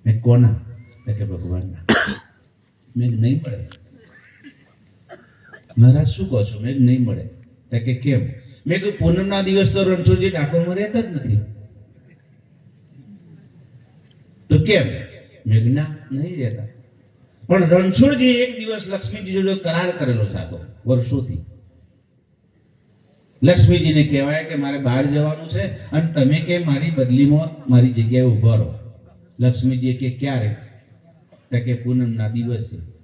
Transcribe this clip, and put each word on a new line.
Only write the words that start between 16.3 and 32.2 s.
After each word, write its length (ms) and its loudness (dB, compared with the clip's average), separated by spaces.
રહેતા." 240 -6
પણ 160 2
રણછોડજી 600 4
એક 340 0
દિવસ 280 -10
લક્ષ્મીજી 460 -8
જોડે 220 0
કરાર 360 -4
કરેલો 340 -2
છે, 80 -8
આ 160 -8
તો 100 -14
વર્ષોથી. 520 -2
લક્ષ્મીજીને 600 6
કહેવાય 400 0
કે, 120 -8
"મારે 220 -4
બહાર 280 0
જવાનું 440 -2
છે 120 -4
અને 220 0
તમે 260 2
કે 180 -2
મારી 340 -2
બદલીમાં 800 2
મારી 180 6
જગ્યાએ 380 2
ઊભા 300 4
રહો." 180 -2
લક્ષ્મીજીએ 580 0
કે, 120 -4
"ક્યારે?" 460 -4
તો 140 0
કે, 80 -2
"પૂનમના 540 -2